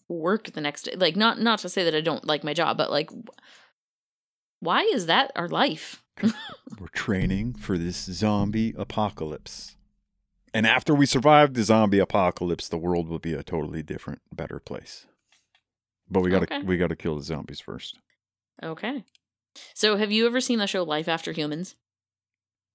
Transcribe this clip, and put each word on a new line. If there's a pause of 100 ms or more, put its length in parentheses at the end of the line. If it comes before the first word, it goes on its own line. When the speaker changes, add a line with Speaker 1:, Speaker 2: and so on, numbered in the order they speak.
Speaker 1:
work
the
next
day?"
Like,
not,
not
to
say
that
I
don't
like
my
job,
but,
like,
wh-, (1200)
why
is
that
our
life? (140)
<laughs> (580)
Speaker 2:
We're
training
for
this
zombie
apocalypse. (760)
And
after
we
survive
the
zombie
apocalypse,
the
world
will
be
a
totally
different, (140)
better
place. (1000)
But
we
gotta,
Speaker 1:
Okay.
Speaker 2:
we
gotta
kill
the
zombies
first. (640)
Speaker 1:
Okay. (680)
So
have
you
ever
seen
the
show
Life
After
Humans? (1000)